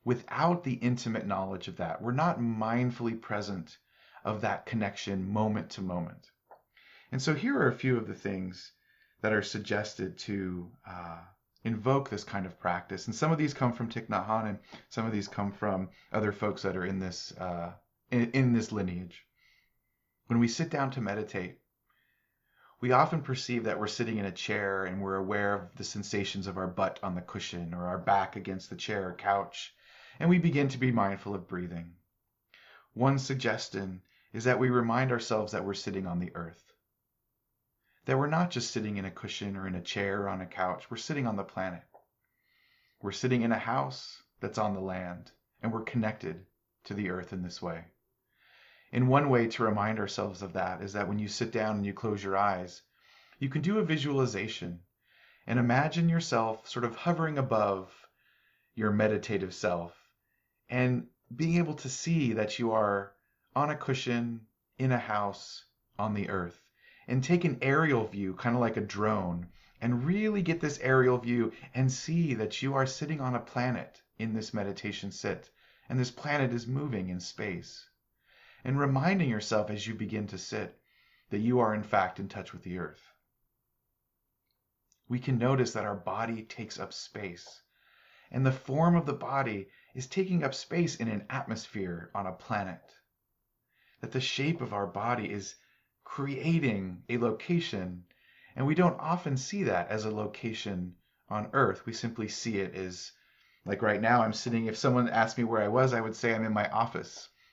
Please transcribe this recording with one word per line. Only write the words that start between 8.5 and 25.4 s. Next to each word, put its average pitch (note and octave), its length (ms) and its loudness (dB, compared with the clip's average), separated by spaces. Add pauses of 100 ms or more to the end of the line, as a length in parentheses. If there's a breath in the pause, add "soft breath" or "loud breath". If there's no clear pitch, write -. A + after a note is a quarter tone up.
that G#2+ 120 2
are G#2 100 4
suggested G2+ 720 -4
to, F2+ 540 -4 (180)
uh, F2 300 -12 (440)
invoke B2 460 2
this G#2 140 -4
kind G2 240 -6
of F2 120 -14
practice. F2+ 460 -2
And A2 100 -6
some D#3+ 160 2
of D#3+ 60 4
these D3 160 2
come B2 180 2
from - 160 -4
Thich A2+ 200 -8
Nhat G2 200 0
Hanh, A2 220 0
and G2+ 100 -4 (300 loud breath)
some A2+ 160 -2
of A2+ 60 -2
these G2+ 160 -2
come G2+ 240 -4
from F#2+ 380 -2 (220 loud breath)
other G#2+ 200 2
folks G#2 320 -2
that F#2 120 0
are F#2 100 -2
in F#2+ 140 -2
this, F#2 380 -6
uh, F2 360 -6 (360)
in, A#2 220 2
in C3 220 4
this A2+ 180 2
lineage. F2+ 520 -4 (1040 soft breath)
When A#2 120 4
we A#2 80 8
sit D#3+ 220 0
down C3+ 220 0
to C3 100 -4
meditate, G2+ 580 -4 (1200 soft breath)
we B2 140 0
often D#3 280 4
perceive B2 440 -2
that G#2 140 -2
we're G#2 80 -2
sitting A2 300 -2
in G2+ 80 -2
a F#2+ 60 -4
chair G2 540 -2
and F#2 160 -4
we're F#2+ 160 -2
aware G2+ 360 0